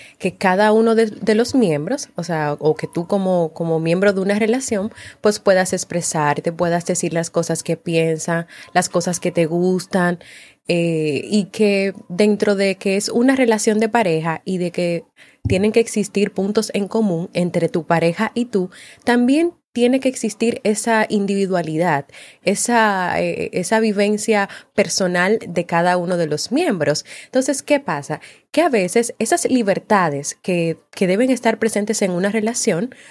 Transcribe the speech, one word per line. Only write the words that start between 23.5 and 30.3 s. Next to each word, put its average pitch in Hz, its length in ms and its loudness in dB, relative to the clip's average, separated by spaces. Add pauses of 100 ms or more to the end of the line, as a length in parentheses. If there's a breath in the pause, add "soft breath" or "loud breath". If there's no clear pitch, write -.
esa 202 260 0
vivencia 208 680 0 (240 loud breath)
personal 180 640 0 (100)
de 175 200 -4
cada 175 300 2
uno 180 200 -2
de 170 80 0
los 151 260 -4
miembros. 196 540 0 (200 loud breath)
Entonces, 269 360 -2
¿qué 285 180 0
pasa? 151 400 -6 (320 loud breath)
Que 302 120 2
a 349 60 2
veces 226 500 0
esas 339 260 0
libertades 185 960 0